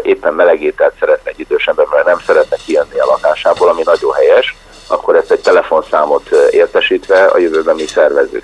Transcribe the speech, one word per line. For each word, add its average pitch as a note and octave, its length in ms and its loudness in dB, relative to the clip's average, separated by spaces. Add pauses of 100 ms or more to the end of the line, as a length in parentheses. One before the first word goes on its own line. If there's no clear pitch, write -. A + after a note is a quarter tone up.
éppen F2 300 -2
melegételt D#2 680 0
szeretne D2+ 300 -2
egy - 100 -16
idős D2 280 -4
ember, D2 240 0
mert D2 140 0
nem F2 200 0
szeretne D2+ 400 0
kijönni D2 340 -4
a C2 60 0
lakásából, D2+ 640 0
ami E2 160 -2
nagyon D#2+ 280 0
helyes, D#2 420 2 (320)
akkor - 280 -2
ezt E2 160 0
egy - 80 2
telefonszámot, D#2 920 0
ö, D2 200 4
értesítve F#2+ 720 2
a - 120 2
jövőben D#2+ 380 0
mi D#2+ 120 -6
szervezzük C#2+ 560 0